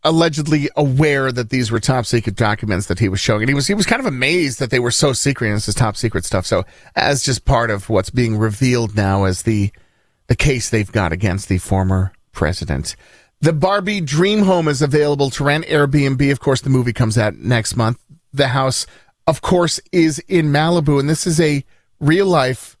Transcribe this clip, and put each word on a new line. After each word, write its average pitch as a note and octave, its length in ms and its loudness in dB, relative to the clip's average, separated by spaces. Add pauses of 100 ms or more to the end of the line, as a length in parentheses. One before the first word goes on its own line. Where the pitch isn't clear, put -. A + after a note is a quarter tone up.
allegedly D#3 720 0
aware C#3 560 2
that A#2+ 160 -4
these B2+ 220 -2
were A2+ 100 0
top C3 240 0
secret A2+ 320 -2
documents G#2 500 -2
that - 120 -4
he G2+ 100 2
was F#2+ 100 -2
showing, G#2+ 220 0
and A#2 80 0
he C#3+ 60 0
was, C#3 120 -2
he F#3+ 60 0
was G#3 120 0
kind A#3 140 0
of C4+ 60 -6
amazed C#3+ 540 -2
that C3 100 -4
they B2+ 100 0
were A#2+ 120 0
so C#3+ 200 0
secret, B2+ 380 -2
and G#2 80 -2
this G#2+ 100 -4
is G2+ 80 0
top A2 220 0
secret G#2+ 260 -2
stuff. F#2 220 -2
So F2+ 180 0 (320)
as - 280 0
just C3 200 -4
part A#2 280 2
of G2 180 -6
what's G2 220 0
being A#2 260 0
revealed A2+ 580 0
now G2 300 2
as F#2 160 -2
the, G#2 300 0 (560)
the - 80 2
case C3+ 340 0
they've G#2 220 -2
got F#2 200 0
against F#2 380 -4
the F#2+ 100 2
former F#2 520 0 (200)
president. - 640 -4 (460)
The D#3+ 120 4
Barbie F#3+ 480 0
Dream F3+ 420 2
Home F3 240 2
is C#3+ 140 0
available D3 500 2
to - 120 -6
rent. D3 220 0
Airbnb, C#3 640 2
of C3+ 80 0
course, C3 220 0
the C3+ 80 -4
movie B2 240 2
comes A2 240 0
out G#2+ 200 0
next A2 380 -2
month. A#2 220 0 (360)
The C#3 160 0
house, C3 360 -2 (420)
of D#3 140 -2
course, F3 380 0 (120)
is D#3+ 360 2
in E3+ 240 2
Malibu, D3+ 480 2
and C#3 100 -2
this D#3 180 -2
is D#3+ 120 0
a D3 240 2 (360)
real-life D#3 800 0